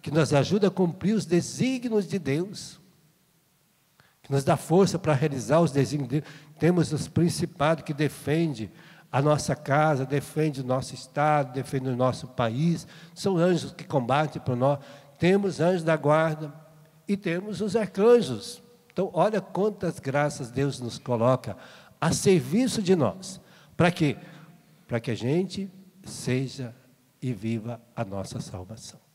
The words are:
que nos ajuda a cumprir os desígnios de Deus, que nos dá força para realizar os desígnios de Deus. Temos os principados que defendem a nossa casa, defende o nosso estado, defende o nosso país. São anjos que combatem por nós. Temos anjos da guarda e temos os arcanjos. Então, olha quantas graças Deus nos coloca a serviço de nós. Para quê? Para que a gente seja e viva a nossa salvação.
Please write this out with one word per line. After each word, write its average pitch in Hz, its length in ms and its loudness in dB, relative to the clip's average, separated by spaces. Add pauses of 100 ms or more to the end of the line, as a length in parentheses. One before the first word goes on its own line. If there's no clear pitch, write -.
que - 60 -8
nos 151 200 2
ajuda 165 360 2
a - 20 4
cumprir 185 440 0
os 160 120 0
desígnios 220 800 0
de 165 100 -6
Deus, 165 640 -6 (1400)
que - 80 -18
nos 139 140 0
dá 151 120 4
força 175 440 4
para 151 120 2
realizar 139 460 2
os 160 140 4
desígnios 139 360 0
de 143 120 -2
Deus. - 120 -18 (280)
Temos 160 320 4
os 147 160 -4
principados 160 720 0
que 156 100 -8
defendem 143 800 -2 (400)
a 127 100 0
nossa 147 360 2
casa, 143 500 2
defende 143 540 -2
o 131 40 -8
nosso 131 300 -4
estado, 143 580 0
defende 131 360 -4
o 123 80 -2
nosso 127 320 0
país. 139 580 -2 (300)
São 196 200 0
anjos 170 360 2
que - 100 -16
combatem 139 580 0
por 127 160 -2
nós. 135 220 2 (400)
Temos 185 400 2
anjos 170 240 2
da 160 140 2
guarda 151 580 0 (540)
e 202 80 0
temos 185 440 -6
os 202 140 -2
arcanjos. 202 880 2 (300)
Então, 180 200 -2
olha 190 280 2
quantas 185 580 -4
graças 139 540 -2
Deus 139 260 -2
nos 120 220 -10
coloca 120 560 0 (440)
a 165 120 0
serviço 190 680 2
de 185 140 2
nós. - 460 -2 (360)
Para 170 140 4
quê? 151 260 0 (680)
Para 120 140 -4
que 123 100 -8
a 107 60 -2
gente 180 520 -2 (360)
seja 127 680 -6 (480)
e 127 120 -4
viva 113 480 -6 (160)
a 117 80 -6
nossa 98 360 -8
salvação. - 640 -16 (100)